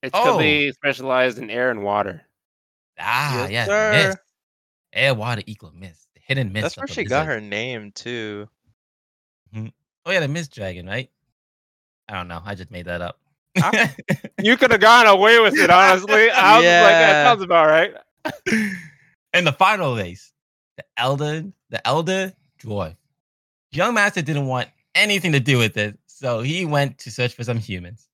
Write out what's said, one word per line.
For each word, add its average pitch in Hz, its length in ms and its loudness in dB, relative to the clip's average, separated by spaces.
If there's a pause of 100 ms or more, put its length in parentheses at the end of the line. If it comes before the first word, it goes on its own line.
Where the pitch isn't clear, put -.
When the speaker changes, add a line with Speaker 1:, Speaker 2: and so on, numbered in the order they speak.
Speaker 1:
It's 131 100 -10
'cause 233 220 2
Speaker 2:
Oh. - 20 0
Speaker 1:
they 151 340 0
specialize 127 680 -2
in 113 100 -12
air 123 220 -2
and 110 120 -6
water. 101 380 -4 (800)
Speaker 2:
Ah, 123 480 -4
Speaker 3:
Yes, - 40 -10
Speaker 2:
yes, 117 160 -4
Speaker 3:
sir. 214 240 -2
Speaker 2:
mist. 196 260 0 (760)
Air, 131 220 0
water 110 320 -6
equal 104 260 -20
mist. 87 400 -20
The - 100 -20
hidden 127 300 -6
mist 110 100 -6
Speaker 3:
That's 160 140 -8
Speaker 2:
of - 40 -14
Speaker 3:
where 269 60 -12
Speaker 2:
the - 60 -12
Speaker 3:
she 226 120 -8
got 131 220 -2
Speaker 2:
lizard. 120 160 -8
Speaker 3:
her 104 60 -18
name, 107 420 -10
too. 107 560 -12 (1080)
Speaker 2:
Mm-hmm. 110 120 -12 (380)
Oh, 170 60 -8
yeah, 190 80 -2
the 151 80 -4
Mist 151 260 -8
Dragon, 90 320 -12
right? 117 240 -12 (960)
I 107 60 -16
don't 90 140 -10
know. 85 180 -12
I 104 80 -12
just 90 180 -16
made 87 140 -16
that 87 160 -8
up. - 180 -12 (380)
Speaker 1:
I 185 380 -2 (220)
Speaker 2:
<laughs> - 240 -16
Speaker 1:
You 214 160 2
coulda 240 200 4
gone 226 300 8
away 208 320 6
with 202 180 2
it, 175 140 4
honestly. 196 580 6
I 202 280 6
was 202 60 6
like, - 0 -
"That - 0 -
Speaker 3:
Yeah. 165 600 6
Speaker 1:
sounds 147 160 2
about 170 260 4
right." 165 260 2 (520)
Speaker 2:
<laughs> 220 280 -2 (600)
In 180 100 2
the 156 100 0
final 185 420 0
race, 92 360 -10 (460)
the - 60 -20 (140)
Elder, 147 460 -4 (260)
the - 160 -10
Elder 185 480 -2 (280)
Dwarf. 98 340 -10 (760)
Young 202 220 -2
Master 202 280 0
didn't 143 260 -4
want 127 220 -6 (240)
anything 190 400 0
to 139 60 4
do 131 180 0
with 113 200 0
it, 104 200 -6 (100)
so 120 340 -6
he 165 240 -4
went 143 340 -2
to - 120 -18
search 123 220 -6
for 123 100 -14
some 120 140 -6
humans. 95 560 -12